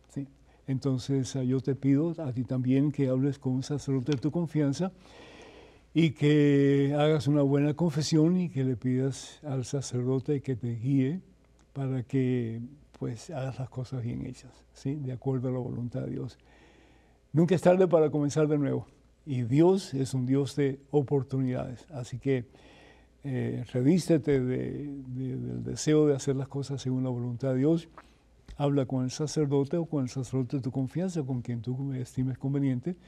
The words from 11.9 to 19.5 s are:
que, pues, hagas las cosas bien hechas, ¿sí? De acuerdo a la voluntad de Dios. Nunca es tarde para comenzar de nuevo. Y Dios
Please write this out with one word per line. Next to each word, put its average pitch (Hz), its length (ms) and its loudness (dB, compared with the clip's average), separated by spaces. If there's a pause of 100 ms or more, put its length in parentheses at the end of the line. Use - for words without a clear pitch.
que, 123 580 0 (380)
pues, 127 300 -8
hagas 131 300 -8
las 127 100 -8
cosas 127 340 -8
bien 127 220 -6
hechas, - 480 -16
¿sí? 135 220 -6
De 131 180 -6
acuerdo 131 340 -4
a 127 40 -2
la 127 80 -4
voluntad 123 420 -6
de 131 100 -8
Dios. 131 260 -8 (920)
Nunca 170 240 4
es 151 60 0
tarde 185 260 6
para 156 220 6
comenzar 147 400 0
de 151 80 2
nuevo. 131 300 -2 (380)
Y 123 180 -2
Dios 165 500 4